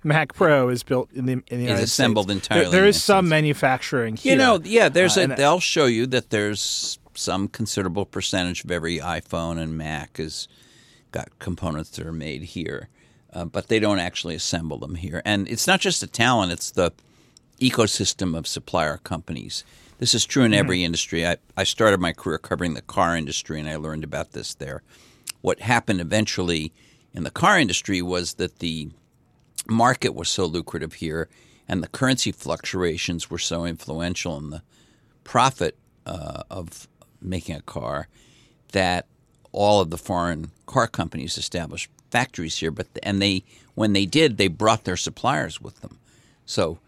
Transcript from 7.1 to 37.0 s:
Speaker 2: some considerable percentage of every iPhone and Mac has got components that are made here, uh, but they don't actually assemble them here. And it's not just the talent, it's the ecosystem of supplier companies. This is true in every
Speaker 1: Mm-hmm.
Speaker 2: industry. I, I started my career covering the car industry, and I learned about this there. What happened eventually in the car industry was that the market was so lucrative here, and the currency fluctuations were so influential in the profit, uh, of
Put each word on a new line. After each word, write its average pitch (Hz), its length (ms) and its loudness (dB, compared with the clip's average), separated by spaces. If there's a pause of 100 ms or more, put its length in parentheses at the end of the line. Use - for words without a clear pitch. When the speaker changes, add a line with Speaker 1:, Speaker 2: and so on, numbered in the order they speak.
Speaker 2:
some 95 320 -2
considerable 101 580 -4
percentage 90 580 -4
of - 80 -6
every 85 280 -2
iPhone 82 580 -4
and 80 200 -6
Mac 78 400 -8
has 78 300 -8 (640)
got - 280 -10
components 82 520 -6
that - 140 -10
are 82 80 -8
made 78 300 -8
here, - 460 -10 (440)
uh, 85 120 -8
but 92 240 -8
they 113 100 4
don't 104 200 2
actually 85 360 -4
assemble 80 420 -4
them 67 180 -10
here. 82 300 -6
And 101 220 0
it's - 200 -4
not 185 140 4
just 185 200 -2
the 98 60 -8
talent, 113 440 2
it's - 200 -8
the 87 200 2 (680)
ecosystem 101 800 2
of 78 100 -8
supplier 78 500 -2
companies. - 680 -10 (320)
This 123 160 0
is 113 120 0
true 135 180 4
in 113 100 6
every 95 240 4
Speaker 1:
Mm-hmm. 87 80 2
Speaker 2:
industry. 85 420 0
I, 85 100 0 (200)
I 95 80 2
started 104 340 4
my 87 140 0
career 78 240 -4
covering 85 360 -4
the 60 80 -10
car 85 360 0
industry, 76 420 -6
and 76 80 -8
I 78 80 -6
learned 78 300 -8
about 76 260 -8
this - 220 -10
there. 67 280 -12 (600)
What 90 180 -2
happened 113 400 0
eventually 87 720 -2 (420)
in 87 100 -6
the 71 80 -6
car 190 280 4
industry 95 420 0
was 90 340 -4
that 87 240 -6
the 80 320 -6 (760)
market 120 460 2
was - 160 -6
so 95 160 0
lucrative 80 480 -6
here, 80 340 -6 (400)
and 92 160 -4
the - 60 -8
currency 131 420 0
fluctuations 85 1000 -4
were 85 100 -6
so 85 260 -4
influential 85 720 -6
in 73 140 -12
the 80 100 -12 (640)
profit, 127 500 2 (300)
uh, - 440 -10
of - 380 -14 (340)